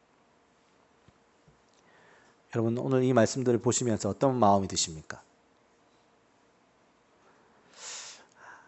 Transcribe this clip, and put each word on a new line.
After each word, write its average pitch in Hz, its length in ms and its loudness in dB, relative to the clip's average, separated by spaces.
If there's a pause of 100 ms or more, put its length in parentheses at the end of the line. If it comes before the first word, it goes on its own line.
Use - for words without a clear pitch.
(2500)
여러분, 117 220 0
오늘 131 260 0
이 127 100 2
말씀들을 120 460 2
보시면서 113 500 -2
어떤 127 280 0
마음이 101 300 4
드십니까? 82 540 -8 (3500)